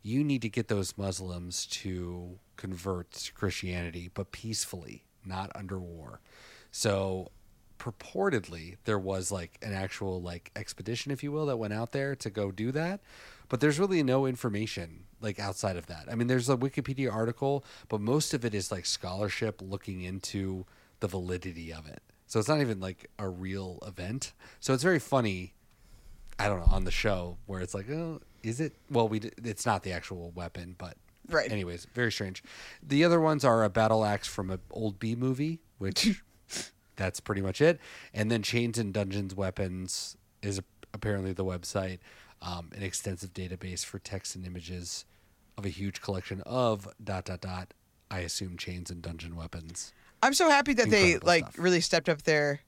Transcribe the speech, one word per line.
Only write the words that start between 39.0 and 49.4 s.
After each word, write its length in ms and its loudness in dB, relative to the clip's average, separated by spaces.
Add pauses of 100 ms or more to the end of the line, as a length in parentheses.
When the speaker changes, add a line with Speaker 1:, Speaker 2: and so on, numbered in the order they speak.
Speaker 1:
Weapons 840 -4 (260)
is 160 -2
a-, 60 -8 (280)
apparently 400 -2
the 120 -2
website, 560 -2 (420)
um, 320 -8
an 80 -8
extensive 520 -6
database 500 -6
for 160 -10
text 340 -8
and 100 -10
images 600 -8 (520)
of 80 -10
a 40 0
huge 320 -4
collection 440 -4
of 440 2 (140)
dot, 240 -4
dot, 140 -6
dot, 320 -6 (380)
I 100 -4
assume 360 -6
chains 340 -8
and 100 -10
dungeon 360 -8
weapons. 560 -10 (300)